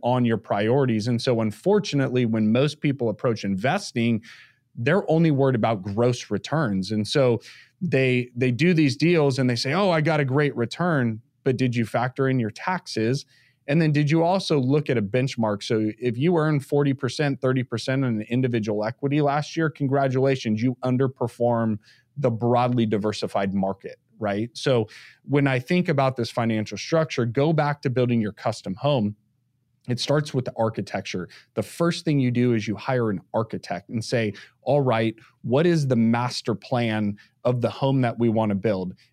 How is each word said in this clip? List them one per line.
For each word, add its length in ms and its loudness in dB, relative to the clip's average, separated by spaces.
on 240 2
your 120 2
priorities. 720 0
And 140 0
so 200 0
unfortunately, 840 0
when 260 2
most 300 0
people 260 -2
approach 360 -2
investing, 800 -2
they're 340 0
only 220 4
worried 240 2
about 300 0
gross 480 -2
returns. 580 -2
And 180 -2
so 320 2
they, 560 0
they 140 2
do 240 2
these 240 2
deals 400 4
and 100 2
they 80 2
say, 180 -2
"Oh, 180 2
I 100 4
got 180 2
a 60 2
great 300 2
return." 640 0
But 120 2
did 200 0
you 100 0
factor 420 -2
in 120 2
your 120 -2
taxes? 760 -4
And 120 2
then 120 4
did 180 2
you 140 4
also 360 0
look 300 0
at 80 0
a 60 0
benchmark? 580 -2
So 380 0
if 180 -2
you 200 2
earn 220 2
forty 340 0
percent, 480 -4
thirty 200 2
percent 420 -2
on 120 0
an 80 -2
individual 600 0
equity 380 -2
last 340 0
year, 140 0
congratulations, 920 0
you 200 0
underperform 960 -2
the 140 0
broadly 540 2
diversified 680 -2
market, 440 -4
right? 340 -2
So 340 0
when 240 2
I 120 0
think 300 0
about 260 0
this 140 -4
financial 480 -2
structure, 480 -2
go 280 0
back 300 0
to 60 -2
building 300 2
your 140 -2
custom 420 -6
home. 400 0
It 120 -4
starts 320 0
with 140 -2
the 120 -8
architecture. 720 -4
The 80 -2
first 420 -2
thing 140 2
you 100 2
do 240 2
is 140 -2
you 80 -4
hire 340 -2
an 120 -4
architect 560 -6
and 140 -4
say, 300 -2
"All 200 2
right, 340 0
what 240 2
is 220 2
the 80 2
master 580 2
plan 640 -2
of 180 0
the 100 0
home 300 0
that 180 0
we 100 2
wanna 240 2
build?" 400 -2